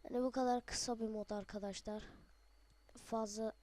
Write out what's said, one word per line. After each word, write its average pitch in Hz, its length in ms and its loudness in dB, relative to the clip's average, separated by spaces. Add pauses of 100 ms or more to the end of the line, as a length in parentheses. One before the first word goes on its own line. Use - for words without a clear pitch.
Yani 247 200 0
bu 254 80 4
kadar 247 340 4
kısa - 340 0
bir 226 80 2
mod 214 220 -2
arkadaşlar. 208 760 -4 (1000)
Fazla. 220 580 0